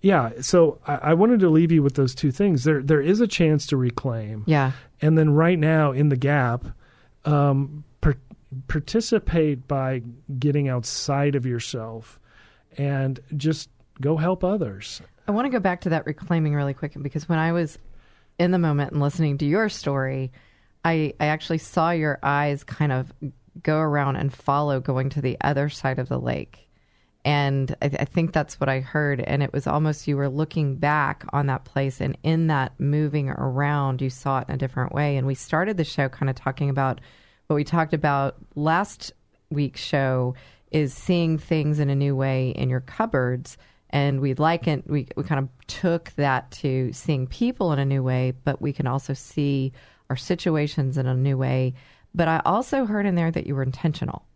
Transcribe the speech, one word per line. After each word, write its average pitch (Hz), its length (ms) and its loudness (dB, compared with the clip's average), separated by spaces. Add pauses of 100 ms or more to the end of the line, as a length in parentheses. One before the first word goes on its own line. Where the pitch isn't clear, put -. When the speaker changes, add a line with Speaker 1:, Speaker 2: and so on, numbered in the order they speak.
Speaker 1:
yeah, 156 300 4 (100)
so 165 460 6
I, 143 100 0
I 156 180 4
wanted 214 260 6
to 180 80 6
leave 160 240 6
you 156 100 6
with 139 120 2
those 131 200 2
two 147 180 0
things. 170 320 2
There, 147 180 2
there 147 180 4
is 185 200 2
a 240 60 4
chance 156 420 2
to 143 80 0
reclaim. 113 680 -4
Speaker 2:
Yeah. 139 260 4 (280)
Speaker 1:
And 156 160 4
then 156 140 6
right 165 280 4
now, 156 340 4
in 143 160 2
the 139 80 4
gap, 127 480 0 (600)
um, 143 600 0 (160)
par-, 147 160 4 (520)
participate 160 1000 0
by 131 340 -2 (360)
getting 143 300 2
outside 139 680 0
of 131 120 0
yourself 113 720 -8 (580)
and 135 440 -2 (160)
just 151 340 -2 (300)
go 147 160 0
help 180 260 0
others. 156 580 -4 (280)
Speaker 2:
I 208 40 0
wanna 247 180 0
go 247 100 0
back 180 220 0
to 180 80 -2
that 160 160 0
reclaiming 156 480 -2
really 139 200 -2
quick, 143 260 -8
because 143 280 -8
when 165 100 2
I 160 140 0
was 170 260 -2 (600)
in 180 120 4
the 180 80 2
moment 147 340 0
and 147 80 0
listening 143 380 0
to 156 60 -2
your 196 240 2
story, 135 640 -4 (520)
I, 160 360 0
I 151 60 2
actually 156 320 -2
saw 165 320 0
your 151 340 0
eyes 143 400 0
kind - 260 -2
of 131 220 -2 (500)
go 156 160 2
around 147 380 0
and 139 180 -2
follow 143 460 0
going 131 300 -2
to 147 100 -4
the 131 220 -2
other 143 260 0
side 131 320 -4
of 127 80 -6
the 127 100 -2
lake. - 500 -6 (560)
And 139 560 0
I, - 60 0 (140)
I - 40 0
think 165 280 -2
that's - 260 -2
what 143 100 0
I 131 120 -2
heard. 143 400 -2
And 139 240 -2
it - 80 -4
was 143 160 -4
almost 151 400 -2
you 143 80 0
were 139 140 0
looking 147 460 -2
back 143 560 0
on 143 140 0
that 135 180 -2
place, 135 360 -4
and - 240 -4
in 160 240 2
that 139 320 0
moving 147 480 0
around, 135 760 -2
you 131 80 -2
saw 131 300 -4
it - 80 -10
in 139 60 -6
a 135 40 -4
different 127 340 -4
way. 143 240 0
And 131 100 -2
we 135 100 -2
started 190 400 -2
the 165 80 0
show 139 240 -2
kind 135 220 -4
of 131 40 -4
talking 135 340 -4
about 135 320 0 (460)
what 156 100 0
we 147 80 0
talked 160 300 0
about 143 420 0 (200)
last 160 560 -2 (380)
week's 143 320 -4
show 131 520 0 (380)
is 147 220 0
seeing 170 440 0
things 151 400 0
in 143 120 2
a 139 40 2
new 139 220 0
way 131 340 0
in 131 200 -2
your 127 100 -2
cupboards. 127 760 -2 (340)
And 139 300 0
we 139 140 0
likened, 156 520 0
we, 147 200 -2 (100)
we 147 60 -4
kind 147 160 -2
of 135 100 -2 (180)
took 170 500 -2
that 135 360 0
to 131 420 -2
seeing 131 320 -2
people 208 480 -2
in 139 40 0
a 139 60 0
new 135 180 0
way, 127 300 0 (100)
but - 200 -2
we 143 100 -2
can 135 140 -2
also 135 260 -4
see 139 600 -2 (360)
our 131 80 -4
situations 151 800 -2
in 131 100 0
a 127 80 0
new 135 220 0
way. 131 380 0 (400)
But 170 120 2
I 160 200 2
also 254 400 0
heard 208 180 -2
in 190 120 2
there 170 140 2
that 165 160 -4
you 143 80 -4
were 135 80 -2
intentional. 131 600 -4 (120)